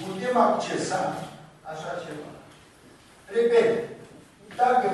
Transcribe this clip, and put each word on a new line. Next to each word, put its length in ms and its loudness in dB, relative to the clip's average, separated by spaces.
putem 320 -2
accesa 540 -2
așa 200 -10
ceva. 260 -14
Repet, 340 6
dacă 340 4